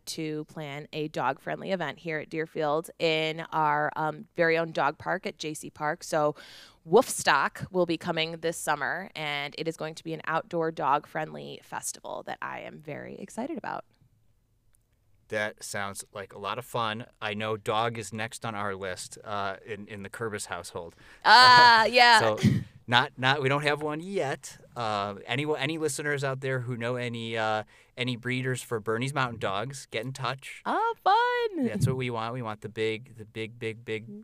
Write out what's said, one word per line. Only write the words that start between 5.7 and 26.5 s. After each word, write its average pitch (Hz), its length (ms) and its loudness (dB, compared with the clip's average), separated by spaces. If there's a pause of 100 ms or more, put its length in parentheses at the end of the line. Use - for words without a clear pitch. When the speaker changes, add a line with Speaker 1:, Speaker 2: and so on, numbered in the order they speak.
Speaker 1:
So 151 320 2 (560)
Woofstock 175 840 4
will 180 160 2
be 165 100 0
coming 165 440 -2
this 165 160 -2
summer, 147 580 -2
and 147 420 -4
it 160 100 -6
is 160 80 -2
going 156 200 -8
to - 80 -16
be 160 100 -6
an 156 120 -6
outdoor 165 460 0
dog-friendly 151 920 -2
festival - 640 -10
that - 160 -8
I 131 160 -8
am - 200 -14
very 131 360 -12
excited 262 420 -10
about. - 280 -8 (1400)
Speaker 2:
That 107 340 -4
sounds 101 500 -8
like 98 200 -12
a - 40 -16
lot 104 220 -4
of - 60 -8
fun. 113 420 -2 (120)
I 107 140 -4
know 110 240 -2
dog 113 400 0
is 104 160 -8
next 110 320 -6
on 113 80 -4
our 101 220 -4
list, 92 480 -8
uh, 101 320 -4 (100)
in, 104 220 -10
in 104 160 -12
the 98 60 -10
Kurbis 104 360 -6
household. 85 500 -10 (300)
Speaker 1:
Ah, 240 600 10
Speaker 2:
<laughs> 214 40 2
Speaker 1:
yeah. 240 300 8
Speaker 2:
So 214 180 4 (480)
not, 127 320 4
not, 135 240 4
we 131 80 4
don't 143 140 2
have 147 180 0
one 151 180 -4
yet. 165 600 -4 (160)
Uh, 104 400 -2 (100)
any, 127 180 -2 (140)
any 151 220 -4
listeners 147 440 -2
out 135 180 -4
there 131 180 -2